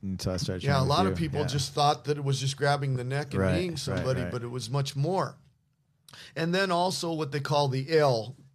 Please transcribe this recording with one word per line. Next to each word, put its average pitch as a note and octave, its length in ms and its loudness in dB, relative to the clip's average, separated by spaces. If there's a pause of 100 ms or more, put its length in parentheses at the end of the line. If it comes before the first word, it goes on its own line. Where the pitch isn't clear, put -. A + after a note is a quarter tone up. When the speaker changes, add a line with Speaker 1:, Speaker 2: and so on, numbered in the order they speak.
Speaker 1:
until F#2+ 300 -4
I F#2 40 -2
started F2+ 260 -4
Speaker 2:
Yeah, C#3 80 0
a - 40 4
Speaker 1:
training C3 80 4
with C3 80 2
Speaker 2:
lot E3+ 160 4
of F#3+ 60 2
Speaker 1:
you. F3+ 40 -2
Speaker 2:
people D3 240 -2
Speaker 1:
Yeah. D3 60 0
Speaker 2:
just C#3 260 -2
thought D3 320 2
that D3 140 -2
it C#3+ 60 -6
was C#3 160 0
just C3+ 160 -2
grabbing C#3+ 400 0
the B2 80 -4
neck C#3 280 -4
and F#2+ 100 0
Speaker 1:
Right, F#2 140 4
Speaker 2:
being F3+ 140 0
Speaker 1:
right, D#3+ 80 -6
Speaker 2:
somebody, F#2 440 -2
Speaker 1:
right. F2 80 -4
Speaker 2:
but A2 120 -6
it A#2+ 80 -8
was A#2+ 180 -6
much C#3 260 -2
more. D3+ 420 -2 (1000)
And E3 200 0
then F#3+ 160 2
also F3 420 0
what D3+ 200 -4
they D3 80 -2
call C#3+ 280 2
the C3+ 300 2
L. B2 380 4 (180)